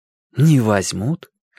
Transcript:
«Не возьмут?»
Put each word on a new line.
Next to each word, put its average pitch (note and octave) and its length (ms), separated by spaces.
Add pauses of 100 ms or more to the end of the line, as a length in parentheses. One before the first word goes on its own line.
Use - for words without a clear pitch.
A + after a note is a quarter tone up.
(380)
«Не D3 240
возьмут?» G#2 720 (280)